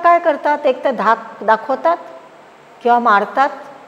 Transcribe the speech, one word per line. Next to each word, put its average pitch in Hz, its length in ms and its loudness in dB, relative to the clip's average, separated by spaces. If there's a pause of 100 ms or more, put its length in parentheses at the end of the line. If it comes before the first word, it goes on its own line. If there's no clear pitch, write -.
काय 339 160 6
करतात, 294 460 -2
एक 254 180 0
तर 285 80 0
धाक 220 520 -2
दाखवतात 262 540 0 (840)
किंवा 240 160 4
मारतात, 214 500 2 (380)